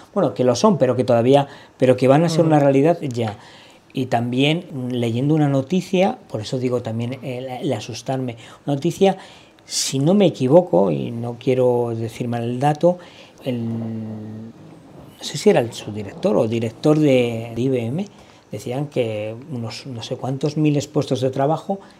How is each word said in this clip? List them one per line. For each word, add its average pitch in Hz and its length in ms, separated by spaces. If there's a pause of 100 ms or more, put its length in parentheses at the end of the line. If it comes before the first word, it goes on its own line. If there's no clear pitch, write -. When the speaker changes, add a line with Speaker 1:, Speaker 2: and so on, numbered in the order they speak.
(120)
Speaker 1:
Bueno, 175 200
que 127 120
lo 123 100
son, 202 240
pero 127 160
que 123 80
todavía, 127 460 (280)
pero 127 200
que 135 100
van 135 160
a 170 60
ser 165 140
Speaker 2:
Ujú. 160 80
Speaker 1:
una 151 100
realidad 143 400
ya. 117 360 (560)
Y 131 140
también 127 840
leyendo 123 420
una 151 140
noticia, 180 680 (100)
por 117 120
eso 127 200
digo 123 220
también 117 420
el, 131 240
el 127 240
asustarme, 120 640 (280)
una 143 120
noticia, 180 420 (460)
si - 340
no 151 160
me 202 120
equivoco, 170 680
y 131 180
no 120 300
quiero 123 560
decir 117 320
mal 120 160
el 123 160
dato, 151 380 (460)
el, 123 200
no 110 880 (680)
sé - 160
si 208 140
era 170 80
el 117 140
subdirector 107 640
o 135 100
director 117 500
de, 120 600
de 110 40
I 131 80
B 123 180
M, 170 220 (420)
decían 123 360
que 110 480 (160)
unos 117 360
no 120 180
sé 127 120
cuántos 139 400
miles 151 300
puestos 135 340
de 127 100
trabajo 156 500 (200)